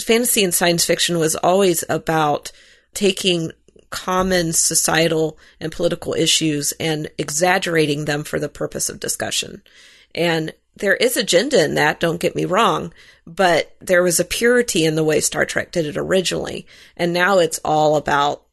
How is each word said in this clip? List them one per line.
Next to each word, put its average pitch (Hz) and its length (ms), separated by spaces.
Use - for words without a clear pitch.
fantasy 233 420
and 175 80
science 175 320
fiction 170 340
was 151 160
always 180 540
about 156 640
taking 180 580
common 185 640
societal 160 840
and 160 140
political 170 400
issues 151 680
and 156 380
exaggerating 151 880
them 147 180
for 151 160
the 147 100
purpose - 400
of - 100
discussion. - 600
And 165 380
there 196 180
is - 220
agenda 202 460
in 143 120
that, 147 240
don't 170 220
get - 140
me 151 100
wrong, 170 480
but 170 540
there 180 220
was 175 180
a 170 40
purity 233 600
in 156 100
the 160 80
way 156 160
Star - 260
Trek - 280
did 165 120
it 147 120
originally. 165 680
And 175 160
now 180 280
it's 165 260
all 151 320
about 143 560